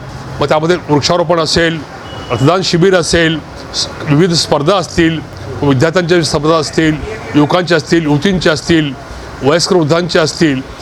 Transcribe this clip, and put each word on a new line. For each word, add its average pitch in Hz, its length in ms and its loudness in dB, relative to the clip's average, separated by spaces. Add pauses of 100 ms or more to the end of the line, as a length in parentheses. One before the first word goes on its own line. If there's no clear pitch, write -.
(400)
मग 147 80 0
त्यामध्ये 160 300 2 (120)
वृक्षारोपण 170 500 2
असेल, 165 400 0 (520)
रक्तदान 139 320 2
शिबिर 180 320 2
असेल, 165 440 0 (360)
स-, - 120 -4 (220)
विविध 170 240 4
स्पर्धा 160 420 0
असतील, 165 440 0 (420)
विद्यार्थ्यांच्या 160 640 2
स्पर्धा 156 320 2
असतील, 156 400 0 (400)
युवकांच्या 160 420 2
असतील, 165 260 0
युवतींच्या 175 500 2
असतील, 156 400 0 (500)
वयस्कर 160 320 2
वृद्धांच्या 170 460 2
असतील 147 400 0 (200)